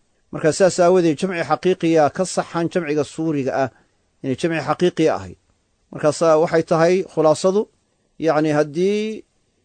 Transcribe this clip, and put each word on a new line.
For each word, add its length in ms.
Marka 200
saas 260
aawadeed 380
jamci 240
xaqiiqiya 640
ka 120
saxan 440
jamciga 340
suuriga 480
ah 60
inay 140
jamci 240
xaqiiqiya 540
ahayd. 220
Marka 220
saa 240
waxay 260
tahay 400
khulaasadu, 580
yacni, 340
haddii, 720